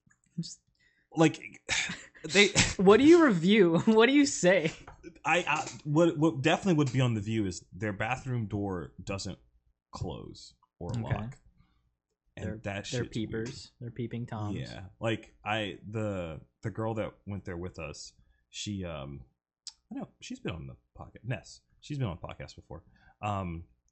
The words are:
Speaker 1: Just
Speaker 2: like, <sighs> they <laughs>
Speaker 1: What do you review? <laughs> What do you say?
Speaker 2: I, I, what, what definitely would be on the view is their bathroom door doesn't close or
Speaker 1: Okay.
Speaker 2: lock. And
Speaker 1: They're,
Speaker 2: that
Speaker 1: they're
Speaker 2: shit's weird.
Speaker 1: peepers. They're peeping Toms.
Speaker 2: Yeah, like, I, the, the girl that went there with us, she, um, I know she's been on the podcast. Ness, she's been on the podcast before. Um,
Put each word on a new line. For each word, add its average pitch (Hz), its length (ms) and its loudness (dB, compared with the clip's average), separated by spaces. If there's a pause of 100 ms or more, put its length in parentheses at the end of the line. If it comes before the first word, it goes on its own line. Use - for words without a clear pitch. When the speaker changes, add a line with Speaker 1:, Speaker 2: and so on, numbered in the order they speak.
(400)
Speaker 1:
Just - 200 -12 (560)
Speaker 2:
like, - 460 0 (320)
<sighs> - 300 -18
they 190 240 6
<laughs> - 300 0
Speaker 1:
What 202 200 8
do 254 60 4
you 330 220 10
review? 180 540 6
<laughs> - 60 -2
What 226 220 6
do 269 60 4
you 285 120 6
say? 175 460 2 (540)
Speaker 2:
I, 170 220 0
I, 151 200 -2 (160)
what, 156 340 4
what 147 240 2
definitely 175 340 2
would 143 180 2
be 131 80 2
on 123 120 2
the 107 80 -2
view 110 240 0
is 90 180 -6 (100)
their 104 200 -4
bathroom 120 520 -4
door 98 480 -6 (100)
doesn't 98 340 -8 (540)
close 62 600 -12 (260)
or 85 120 -8
Speaker 1:
Okay. 117 100 -4
Speaker 2:
lock. 110 360 -6 (1000)
And 95 80 -8
Speaker 1:
They're, 107 120 -8
Speaker 2:
that 117 60 -16
Speaker 1:
they're 101 220 -6
Speaker 2:
shit's - 160 -10
weird. 113 100 -8
Speaker 1:
peepers. 113 600 -8 (100)
They're 120 100 -12
peeping 117 340 -8
Toms. 107 320 -8
Speaker 2:
Yeah, 104 240 -10 (200)
like, 110 320 -6 (100)
I, 104 360 -4 (100)
the, 101 500 -6 (220)
the 120 80 -8
girl 110 240 -4
that 107 180 -6 (140)
went 98 180 -10
there 90 140 -10
with 90 220 -10
us, 76 340 -14 (360)
she, 98 360 -8
um, 69 360 -10 (720)
I 220 40 -10
know 262 120 -10 (140)
she's - 180 -14
been - 160 -10
on 82 120 -14
the 62 80 -18 (220)
podcast. - 280 -20
Ness, - 340 -10 (220)
she's 151 160 -12
been 135 100 -4
on 82 140 -6
the - 60 -14
podcast - 280 -16
before. - 280 -18 (380)
Um, 95 440 -6 (260)